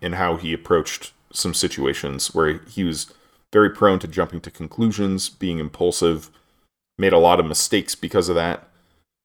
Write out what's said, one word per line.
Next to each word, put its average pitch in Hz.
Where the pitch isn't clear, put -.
in 87
how 87
he 82
approached -
some 87
situations 69
where 78
he 98
was 80
very 104
prone 98
to -
jumping 82
to -
conclusions, 98
being 87
impulsive, 82
made 95
a 85
lot 87
of 82
mistakes -
because 87
of 90
that. 85